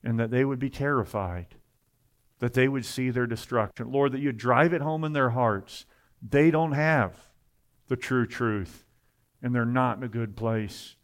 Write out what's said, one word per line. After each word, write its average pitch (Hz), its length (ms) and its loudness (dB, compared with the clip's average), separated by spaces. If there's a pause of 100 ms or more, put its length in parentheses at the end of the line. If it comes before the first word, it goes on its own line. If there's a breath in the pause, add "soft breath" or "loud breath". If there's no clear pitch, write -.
and 117 160 0
that 113 100 0
they 127 160 4
would 135 140 -2
be 135 100 -2
terrified, 104 840 -2 (800)
that 117 160 -2
they 131 140 4
would 135 180 -2
see 127 240 -4
their 123 160 0
destruction. 117 680 -4
Lord, 139 200 2
that 135 100 -6
you'd 135 160 -2
drive 123 340 4
it 165 100 0
home 156 220 -2
in 151 100 -4
their 131 180 2
hearts. 113 560 -2 (340 soft breath)
They 143 300 4
don't 156 220 2
have 143 420 2 (720)
the 131 80 0
true 123 320 0
truth, 107 580 -4 (560)
and 123 140 -2
they're 117 100 2
not 123 320 0
in 131 60 -10
a 120 60 -8
good 113 260 -6
place. 110 680 -4